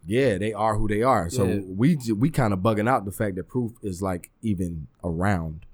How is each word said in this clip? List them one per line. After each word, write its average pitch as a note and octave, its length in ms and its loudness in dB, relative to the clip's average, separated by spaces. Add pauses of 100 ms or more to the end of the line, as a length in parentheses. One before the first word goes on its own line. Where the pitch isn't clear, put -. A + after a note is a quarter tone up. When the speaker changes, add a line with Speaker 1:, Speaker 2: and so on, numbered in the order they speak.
Speaker 1:
Yeah, A2+ 320 2
they G#2+ 160 -2
are G#2+ 240 0
who G#2+ 120 2
they G#2 140 0
are. G#2+ 280 2
So G2+ 160 0
Speaker 2:
Yeah. F#2+ 180 0
Speaker 1:
we G#2 300 2
ju-, A#2 220 -2
we B2 120 2
kinda A2+ 280 2
bugging G#2 320 2
out B2 160 2
the G2 80 -8
fact G#2 240 -4
that F#2 100 -6
Proof A#2+ 240 -4 (120)
is, F#2 200 -6
like, F#2 300 -4 (100)
even F2 460 -2 (160)
around E2+ 680 -2